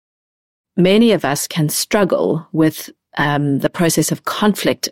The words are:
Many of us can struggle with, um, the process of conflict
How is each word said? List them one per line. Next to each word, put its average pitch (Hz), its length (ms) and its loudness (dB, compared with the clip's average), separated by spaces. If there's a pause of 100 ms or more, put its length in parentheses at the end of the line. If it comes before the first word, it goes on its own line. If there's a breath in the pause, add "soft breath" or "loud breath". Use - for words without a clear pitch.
(760)
Many 208 360 4
of 170 120 0
us 143 220 -2
can 151 220 -2
struggle 160 800 -2
with, 160 400 -2 (260)
um, 143 440 0
the 151 100 -2
process 165 400 0
of - 140 -6
conflict - 680 -2